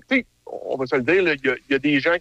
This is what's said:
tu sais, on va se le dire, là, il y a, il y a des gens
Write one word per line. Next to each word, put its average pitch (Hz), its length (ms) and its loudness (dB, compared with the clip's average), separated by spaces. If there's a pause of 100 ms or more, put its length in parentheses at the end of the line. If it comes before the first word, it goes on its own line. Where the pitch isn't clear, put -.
tu 262 100 2
sais, 226 60 -6 (200)
on - 320 -8
va 131 80 -2
se 127 100 -2
le 131 80 2
dire, 175 180 2
là, 170 120 2
il 139 120 -6
y 131 40 0
a, 127 60 0 (120)
il 139 60 -2
y - 20 4
a 135 40 2
des 143 200 2
gens 160 220 2